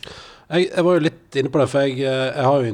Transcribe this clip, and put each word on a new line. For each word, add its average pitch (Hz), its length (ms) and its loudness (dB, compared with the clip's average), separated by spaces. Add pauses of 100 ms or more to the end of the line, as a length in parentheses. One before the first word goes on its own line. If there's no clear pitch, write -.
(520)
Jeg, 175 240 0
jeg 180 80 2
var 180 140 4
jo - 20 2
litt - 360 -4
inne 135 140 0
på 156 120 0
det, 127 80 2
for 139 120 0
jeg, 135 200 -2
eh, 131 340 -2
jeg 147 80 -2
har 139 200 4
jo 120 100 -2